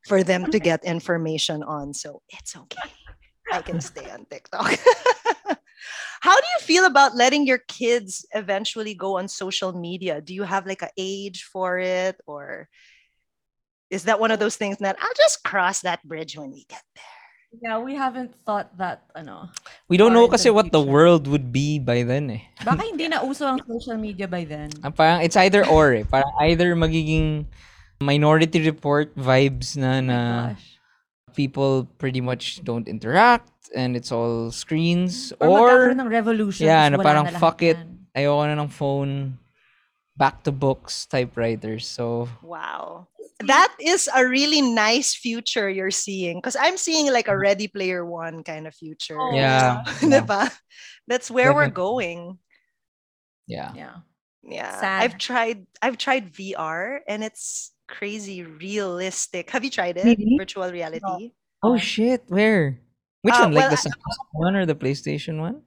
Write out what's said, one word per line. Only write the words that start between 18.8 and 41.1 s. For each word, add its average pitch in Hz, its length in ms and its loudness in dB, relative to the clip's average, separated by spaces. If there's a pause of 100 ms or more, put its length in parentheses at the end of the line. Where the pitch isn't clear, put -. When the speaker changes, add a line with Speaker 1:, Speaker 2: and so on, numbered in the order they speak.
Speaker 2:
that, - 240 -8 (100)
ano, 127 320 -16 (400)
Speaker 3:
We 175 80 2
don't 220 160 8
Speaker 2:
far 226 60 6
Speaker 3:
know 233 100 10
Speaker 2:
into 240 80 4
Speaker 3:
kasi 233 140 4
Speaker 2:
the 214 80 6
Speaker 3:
what 208 160 2
the 156 80 6
Speaker 2:
future. 139 100 0
Speaker 3:
world 160 380 8
would 127 240 -2
be 147 260 0
by 123 240 0
then, 135 300 -2
eh. 117 80 -12 (240)
Speaker 2:
Baka 269 180 0
hindi 339 240 -6
na 311 160 -2
uso 277 220 -6
ang 262 180 -2
social 233 320 -10
media 202 320 -8
by 175 160 -6
then. 151 300 -12 (100)
Speaker 3:
Ah, 139 80 -6
parang 160 300 6
it's 170 160 2
either 196 320 6
or, 151 240 8
eh. 107 100 2
Parang 139 380 2
either 170 340 4
magiging 156 680 0 (560)
Minority 151 640 4
Report 147 500 0
vibes 131 640 2
na, 131 240 0
Speaker 2:
Oh - 0 -
my 127 80 -2
Speaker 3:
na 120 100 0 (380)
Speaker 2:
gosh. - 80 -20 (720)
Speaker 3:
people 135 500 0 (140)
pretty 131 180 -4
much 123 480 -6
don't 117 240 -6
interact 180 560 2 (240)
and 123 240 -4
it's 120 160 -8
all 117 400 -2
screens, 170 880 -2
Speaker 2:
Or 151 80 4
Speaker 3:
or 185 80 8 (400)
Speaker 2:
magkakaroon 254 80 -2
ng 226 80 -4
revolution 214 560 0
Speaker 3:
yeah, 156 200 6
Speaker 2:
tas 143 40 4
Speaker 3:
na 139 80 2
Speaker 2:
wala 147 80 2
Speaker 3:
parang, 147 160 4
Speaker 2:
na 165 80 -2
lahat 170 120 -2
Speaker 3:
"Fuck 165 200 2
it, 165 160 4
Speaker 2:
yan. 165 80 -16 (320)
Speaker 3:
ayoko 147 320 2
na 151 80 -2
ng 147 120 -6
phone, 139 420 -4 (1080)
back - 240 0
to 156 80 -2
books," 135 560 -4
typewriters. 117 800 -4